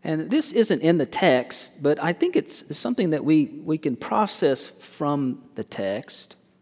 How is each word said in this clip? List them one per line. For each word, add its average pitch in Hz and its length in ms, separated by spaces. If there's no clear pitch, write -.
And 156 260
this 294 220
isn't 202 300
in 165 160
the 139 80
text, - 760
but 147 200
I 165 100
think 349 240
it's - 400
something 214 340
that 151 140
we, 151 220
we 156 140
can 127 180
process 190 720
from 143 760
the 110 100
text. - 720